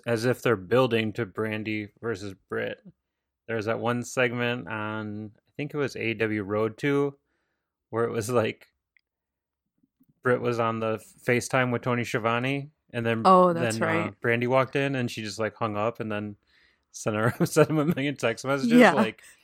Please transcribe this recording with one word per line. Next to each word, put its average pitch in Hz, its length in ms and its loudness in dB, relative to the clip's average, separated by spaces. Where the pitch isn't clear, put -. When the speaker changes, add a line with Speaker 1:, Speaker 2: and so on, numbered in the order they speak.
Speaker 1:
as 117 180 0
if 123 180 0
they're 120 140 2
building 110 580 2
to 117 120 -4
Brandy 107 640 -6
versus 101 340 -6
Britt. 110 320 -6
There's 113 180 -4
that 113 140 -2
one 120 240 -2
segment 120 640 -2
on, 107 680 -6
I - 200 -20
think 147 180 -8
it - 40 -8
was 135 180 -4
A 113 140 -4
E 113 40 -2
W 107 280 0
Road 104 360 -2
two, 143 380 0
where 117 140 0
it 110 80 -2
was 110 180 -4
like, 117 380 0
Britt 123 180 2
was 120 200 -2
on 113 200 0
the 110 220 -2
FaceTime 123 460 2
with 120 100 -2
Tony 120 220 -2
Schiavone, 123 680 -2
and 120 120 -4
then, 117 200 0
Speaker 2:
Oh, 180 280 8
that's 113 260 -2
Speaker 1:
then, - 100 -2
uh, 165 40 0
Speaker 2:
right. - 180 -8
Speaker 1:
Brandy 120 260 0
walked 131 300 2
in, 139 180 0
and 123 160 -2
she 113 120 -8
just, 104 160 -8
like, 107 180 -2
hung 107 200 -4
up, 110 220 -2
and 110 140 -6
then 104 240 -6
sent 110 240 -4
her, 110 180 2
<laughs> 170 120 0
sent - 240 4
him 156 80 0
a 147 80 0
million 143 300 -2
text 113 280 -4
messages, 139 340 4
Speaker 2:
Yeah. 214 140 8
Speaker 1:
like, 220 300 -2